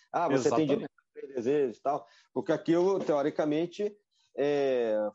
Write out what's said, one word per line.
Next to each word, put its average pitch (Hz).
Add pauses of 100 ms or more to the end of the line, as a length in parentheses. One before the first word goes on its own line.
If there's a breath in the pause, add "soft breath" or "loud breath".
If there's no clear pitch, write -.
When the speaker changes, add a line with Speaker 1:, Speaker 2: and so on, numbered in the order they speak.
(120)
Speaker 1:
Ah, 170
você 139
tem 151
Speaker 2:
Exatamente. -
Speaker 1:
direito 123
a -
três 139
desejos 131
e -
tal. 139 (280 soft breath)
Porque -
aquilo, 180
teoricamente, 156 (420)
é, 135 (200)